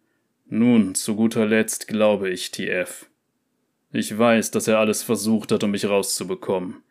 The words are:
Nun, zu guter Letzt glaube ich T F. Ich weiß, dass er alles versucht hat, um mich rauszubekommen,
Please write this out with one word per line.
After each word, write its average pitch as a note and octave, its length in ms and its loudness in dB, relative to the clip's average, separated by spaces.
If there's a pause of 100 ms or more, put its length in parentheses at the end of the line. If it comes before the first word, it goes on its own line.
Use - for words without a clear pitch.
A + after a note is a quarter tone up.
(520)
Nun, A2 440 4
zu - 200 -2
guter A2 300 2
Letzt A2 420 0
glaube G#2+ 420 2
ich F2+ 220 -8
T F#2+ 180 -6
F. F#2 380 -6 (840)
Ich A2 260 -4
weiß, A2+ 340 4
dass G#2+ 160 -2
er A2 120 4
alles G#2+ 240 0
versucht G#2+ 480 -2
hat, A2 120 2
um G#2 80 0
mich G2+ 140 -4
rauszubekommen, F#2+ 920 -2 (140)